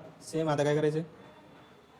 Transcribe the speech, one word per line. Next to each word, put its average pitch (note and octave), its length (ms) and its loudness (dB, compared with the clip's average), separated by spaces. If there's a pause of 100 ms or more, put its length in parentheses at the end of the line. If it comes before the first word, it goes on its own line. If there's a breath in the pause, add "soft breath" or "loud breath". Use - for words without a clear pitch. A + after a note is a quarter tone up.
(320)
सेम D#3+ 180 0
आता D3 140 2
काय D3 120 4
करायचं? D3+ 240 2 (1000)